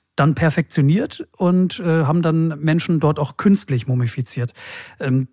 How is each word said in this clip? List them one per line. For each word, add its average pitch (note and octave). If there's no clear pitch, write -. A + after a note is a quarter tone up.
dann D3
perfektioniert E3
und, F3+
äh, E3
haben E3
dann D#3+
Menschen D#3+
dort D3+
auch C#3
künstlich G3
mumifiziert. B2
Ähm, C3